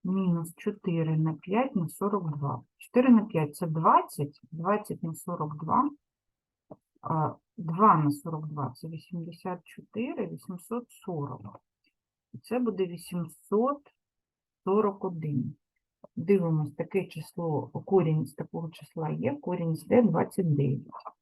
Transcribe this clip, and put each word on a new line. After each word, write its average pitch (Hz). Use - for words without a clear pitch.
Мінус 180
чотири 165
на 160
п'ять 214
на 170
сорок 185
два. 143
Чотири 254
на 214
п'ять — 151
це 175
двадцять, 160
двадцять 190
на 165
сорок 151
два, 180
а, 160
два 170
на 147
сорок 156
два — 143
це 160
вісімдесят 170
чотири, 240
вісімсот 185
сорок. -
І 123
це 226
буде 190
вісімсот 180
сорок 196
один. 156
Дивимось, 165
таке 175
число, 156
корінь 156
з -
такого 165
числа 156
є, 185
корінь 170
з -
Д — 233
двадцять 160
дев'ять. -